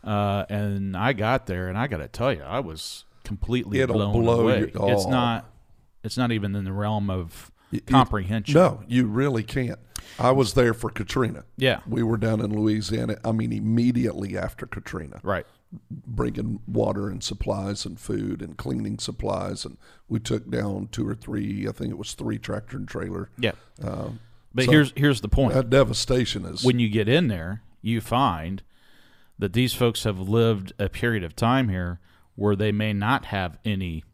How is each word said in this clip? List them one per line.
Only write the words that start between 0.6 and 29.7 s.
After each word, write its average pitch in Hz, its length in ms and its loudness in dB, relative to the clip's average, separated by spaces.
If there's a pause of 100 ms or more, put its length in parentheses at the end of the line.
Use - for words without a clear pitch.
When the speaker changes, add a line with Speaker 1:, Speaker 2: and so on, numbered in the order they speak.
Speaker 1:
I 120 160 2
got 113 340 0
there, 90 220 -4
and 92 80 -4
I 127 100 -2
gotta 85 200 -6
tell 127 260 -2
you, 151 80 -6
I 98 200 -4
was - 420 -10 (200)
completely 110 560 -2
Speaker 2:
It'll 123 160 2
Speaker 1:
blown 104 280 2
Speaker 2:
blow 117 180 6
Speaker 1:
away. 117 180 4
Speaker 2:
your, 104 80 2 (240)
Speaker 1:
It's 101 140 4
Speaker 2:
oh. 101 40 -2
Speaker 1:
not, 120 400 0 (540)
it's - 140 -6
not 123 140 2
even 101 240 0
in 101 80 -2
the 95 100 -4
realm 104 360 0
of 90 420 -6 (200)
Speaker 2:
Y-, - 140 -2
you, 127 80 0
Speaker 1:
comprehension. 110 640 2
Speaker 2:
no, 113 320 6
you 123 180 4
really 117 380 0
can't. 123 360 -4 (380)
I 123 140 4
was 135 220 4
there 120 200 6
for 110 160 -4
Katrina. 101 540 -2 (140)
Speaker 1:
Yeah. 127 280 2
Speaker 2:
We 120 160 -2
were 113 160 2
down 110 220 2
in 107 200 -2
Louisiana, 107 680 0
I 113 80 0
mean, 113 180 0
immediately 110 840 0
after - 280 -6
Katrina. - 560 -10
Speaker 1:
Right. 95 240 -2 (460)
Speaker 2:
Bringing 113 720 -4
water 104 440 0
and 98 140 -8
supplies 101 640 -4
and - 140 -10
food 104 420 -4
and - 160 -12
cleaning 110 420 -4
supplies. 98 680 -6
And - 120 -14 (300)
we - 120 -2
took 117 300 -4
down 101 420 -4
two 117 160 -4
or - 60 -4
three, 104 540 -6
I 107 40 -4
think - 200 -6
it - 60 -8
was - 160 -10
three 110 260 -4
tractor - 380 -8
and 101 100 -8
trailer. 90 500 -8
Speaker 1:
Yeah. 113 140 0 (320)
Speaker 2:
Um, - 380 -6 (340)
Speaker 1:
But 127 100 4
Speaker 2:
so 127 60 6
Speaker 1:
here's, 147 240 8
here's 139 260 4
the 104 60 -6
point. 131 260 4
Speaker 2:
that 127 160 2
devastation 123 760 2
is 87 180 -8
Speaker 1:
When 123 160 6
you 117 100 4
get 104 200 2
in 135 180 4
there, 95 360 -4 (180)
you 113 180 -2
find 95 640 -2 (760)
that 98 160 -2
these 123 220 2